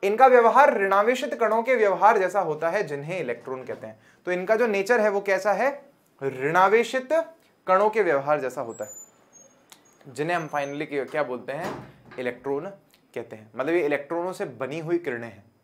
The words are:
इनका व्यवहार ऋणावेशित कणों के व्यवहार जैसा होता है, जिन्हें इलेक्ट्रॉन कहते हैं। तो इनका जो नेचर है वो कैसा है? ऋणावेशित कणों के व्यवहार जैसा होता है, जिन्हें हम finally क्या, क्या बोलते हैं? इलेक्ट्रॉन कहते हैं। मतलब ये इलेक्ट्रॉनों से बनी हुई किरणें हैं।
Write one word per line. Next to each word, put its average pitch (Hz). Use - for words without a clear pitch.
इनका 220
व्यवहार 240
ऋणावेशित 214
कणों 226
के 254
व्यवहार 202
जैसा 190
होता 160
है, 202
जिन्हें 147
इलेक्ट्रॉन 127
कहते 113
हैं। 110
तो 180
इनका 185
जो 240
नेचर 208
है 214
वो 202
कैसा 202
है? 226
ऋणावेशित 190
कणों 190
के 214
व्यवहार 147
जैसा 131
होता 113
है, -
जिन्हें 147
हम 160
finally 143
क्या, 139
क्या 151
बोलते 127
हैं? 175
इलेक्ट्रॉन 139
कहते 117
हैं। 107
मतलब 139
ये 175
इलेक्ट्रॉनों 165
से 202
बनी 131
हुई 170
किरणें 123
हैं। -